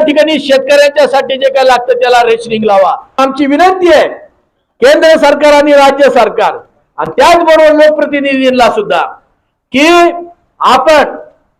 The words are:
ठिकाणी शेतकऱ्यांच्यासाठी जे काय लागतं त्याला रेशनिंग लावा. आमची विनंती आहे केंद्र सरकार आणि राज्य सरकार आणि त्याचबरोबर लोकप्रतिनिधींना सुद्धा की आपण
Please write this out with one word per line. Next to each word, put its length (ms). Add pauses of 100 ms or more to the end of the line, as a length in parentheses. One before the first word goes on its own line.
ठिकाणी 340
शेतकऱ्यांच्यासाठी 960
जे 120
काय 140
लागतं 360
त्याला 260
रेशनिंग 400
लावा. 300 (220)
आमची 280
विनंती 440
आहे 180 (760)
केंद्र 380
सरकार 340
आणि 200
राज्य 380
सरकार 460 (400)
आणि 140
त्याचबरोबर 640
लोकप्रतिनिधींना 960
सुद्धा 300 (720)
की 140 (720)
आपण 560 (440)